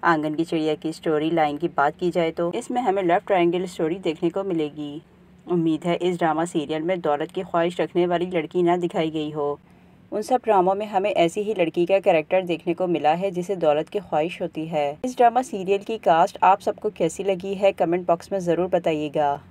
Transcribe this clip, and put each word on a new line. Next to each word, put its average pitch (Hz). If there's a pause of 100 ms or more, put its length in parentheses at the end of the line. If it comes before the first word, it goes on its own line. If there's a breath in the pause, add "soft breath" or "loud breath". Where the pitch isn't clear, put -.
आंगन 156
की 165
चिड़िया 156
की 160
स्टोरी 156
लाइन 151
की 160
बात 147
की 180
जाए 165
तो 170
इसमें 247
हमें 202
लव 180
ट्रायंगल 180
स्टोरी 175
देखने 170
को 196
मिलेगी। 151 (460)
उम्मीद 165
है 170
इस 175
ड्रामा 160
सीरियल 156
में 175
दौलत 156
की 185
ख्वाहिश 175
रखने 175
वाली 175
लड़की 180
ना 170
दिखाई 170
गई 151
हो। 147 (640 soft breath)
उन 214
सब 247
ड्रामों 196
में 208
हमें 208
ऐसी 170
ही 214
लड़की 175
का 190
कैरेक्टर 180
देखने 175
को 185
मिला 151
है 185
जिसे 180
दौलत 160
की 208
ख्वाहिश 175
होती 160
है। 156 (200)
इस 254
ड्रामा 240
सीरियल 196
की 226
कास्ट 175
आप 185
सबको -
कैसी 180
लगी 190
है, 196
कमेंट 180
बॉक्स 170
में 196
ज़रूर 175
बताइएगा। 151 (180)